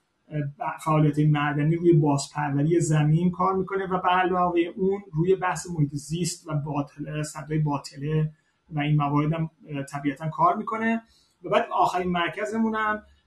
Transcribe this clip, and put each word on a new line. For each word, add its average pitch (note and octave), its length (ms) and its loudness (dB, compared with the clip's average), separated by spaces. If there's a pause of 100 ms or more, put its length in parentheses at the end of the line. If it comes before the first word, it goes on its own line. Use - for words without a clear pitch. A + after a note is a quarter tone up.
(280)
اه، D3+ 120 -6
ب-، D3 440 -6
فعالیت D3+ 340 2
معدنی D3 580 2
روی E3+ 160 4
بازپروری D3 880 2
زمین D#3 500 2
کار F#3 240 0
می‌کنه F#3+ 320 -2
و F3+ 140 -2
به F#3 80 0
علاوه F3+ 520 2 (160)
اون G3 240 0 (120)
روی F3 220 2
بحث F3+ 360 -4
محیط D3+ 240 -2
زیست D#3+ 540 -6
و D3+ 60 -4
باطله، D3 680 -6
سدهای D3+ 360 -6
باطله D3+ 720 -2 (400)
و D#3 100 -4
این D3+ 160 2
موارد D3 360 2
هم، D#3+ 180 -2 (180)
اه، C#3+ 140 -6
طبیعتاً C#3+ 460 -4
کار E3+ 280 2
می‌کنه. A3 460 -2 (420)
و E3+ 60 -6
بعد A3 220 2
آخرین F3+ 360 2
مرکزمون G3+ 680 0
هم G#3+ 280 -2 (240)